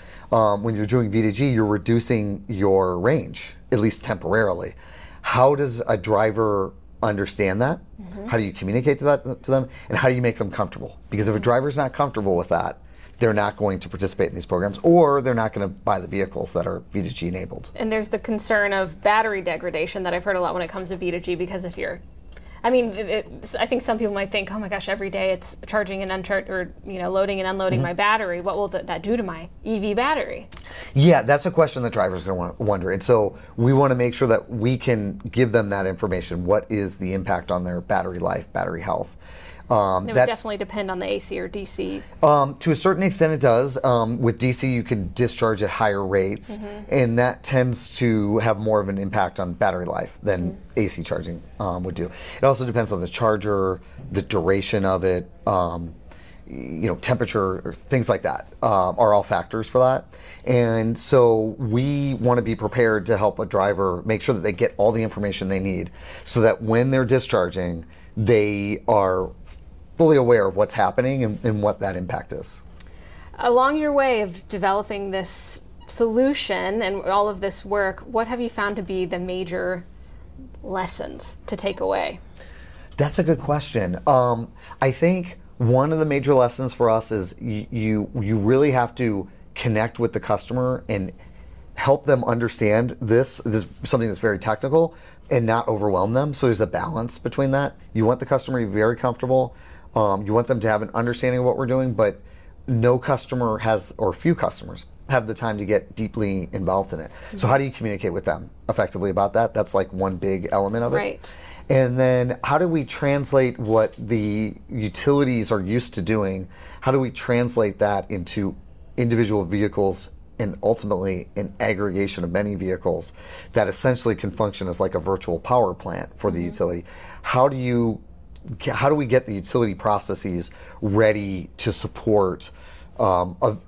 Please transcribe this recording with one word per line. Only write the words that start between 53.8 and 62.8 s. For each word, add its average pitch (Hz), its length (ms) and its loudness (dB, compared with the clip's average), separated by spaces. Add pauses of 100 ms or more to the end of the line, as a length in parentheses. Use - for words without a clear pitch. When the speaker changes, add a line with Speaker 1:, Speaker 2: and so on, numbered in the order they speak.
Speaker 1:
the 95 100 -2
duration 98 600 0
of 92 220 2
it, 90 260 0 (160)
um, 85 460 -2 (540)
y-, 64 100 -14
you 78 300 -6
know, 87 100 -2
temperature, 98 680 -2
or 85 100 -8
things - 360 -2
like 101 140 0
that, - 240 -4 (140)
um, 95 380 2
are 107 140 6
all 101 100 6
factors 104 460 -4
for 127 100 2
that. 131 260 2 (400)
And 117 540 2
so 113 580 4
we 135 580 0
wanna 123 260 4
be 110 140 0
prepared 110 500 2